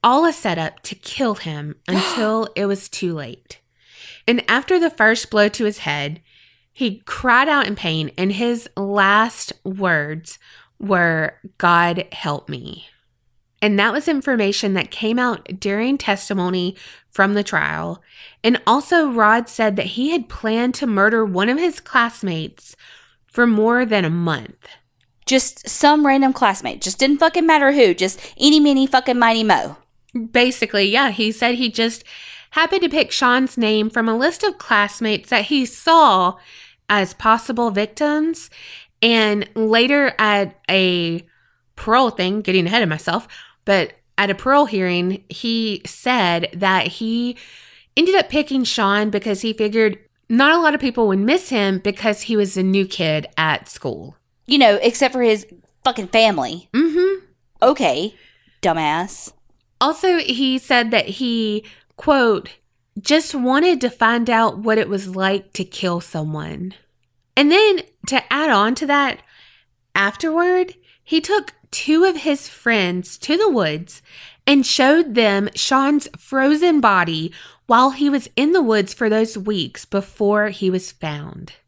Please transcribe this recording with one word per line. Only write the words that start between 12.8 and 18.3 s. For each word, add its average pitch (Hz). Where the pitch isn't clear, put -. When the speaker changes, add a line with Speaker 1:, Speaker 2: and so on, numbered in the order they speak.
Speaker 1:
And 208
that 214
was 285
information 220
that 180
came 226
out 226
during 220
testimony 185
from 202
the 208
trial. 170